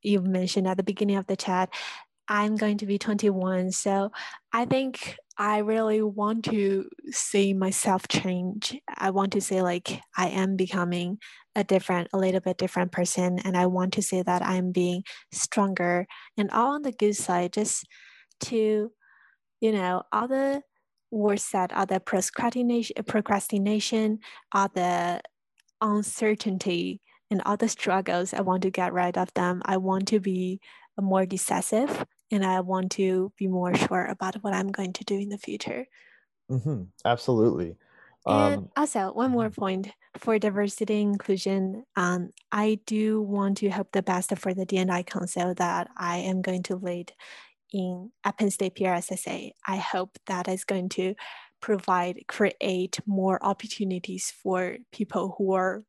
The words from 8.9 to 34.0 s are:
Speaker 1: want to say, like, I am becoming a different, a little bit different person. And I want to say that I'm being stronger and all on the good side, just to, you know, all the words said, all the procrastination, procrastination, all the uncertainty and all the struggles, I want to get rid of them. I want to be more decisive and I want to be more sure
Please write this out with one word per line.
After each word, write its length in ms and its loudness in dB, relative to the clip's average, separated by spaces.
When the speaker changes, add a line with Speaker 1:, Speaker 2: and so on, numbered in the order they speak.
Speaker 1:
want 240 2
to 60 4
say, 220 0
like, 380 -2
I 120 2
am 280 0
becoming 640 -2
a 80 2
different, 480 2
a 60 0
little 220 2
bit 180 -2
different 340 0
person. 520 0
And 120 0
I 100 4
want 280 2
to 80 0
say 200 0
that 200 2
I'm 280 0
being 320 0
stronger 760 0
and 140 0
all 240 2
on 80 -4
the 100 -4
good 240 2
side, 380 0
just 320 -2
to, 520 0
you 120 4
know, 300 2
all 160 0
the 340 0
words 320 2
said, 300 0
all 140 2
the 140 0
procrastination, 1040 0
procrastination, 1160 0
all 200 4
the 500 0
uncertainty 1200 0
and 160 2
all 100 2
the 120 2
struggles, 680 0
I 80 0
want 200 2
to 80 2
get 220 -2
rid 240 0
of 180 -2
them. 300 0
I 140 0
want 300 0
to 120 4
be 400 -2
more 260 4
decisive 800 0
and 140 2
I 160 2
want 320 0
to 440 2
be 120 -2
more 260 2
sure 300 2